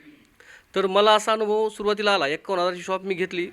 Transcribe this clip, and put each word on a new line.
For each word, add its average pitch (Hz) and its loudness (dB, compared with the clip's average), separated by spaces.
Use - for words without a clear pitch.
तर 190 0
मला 208 4
असा 214 2
अनुभव 220 0
सुरुवातीला 208 -2
आला. 160 2
एक्कावन्न 175 -4
हजाराची 180 -2
शॉप 190 -6
मी 196 -4
घेतली, 180 -4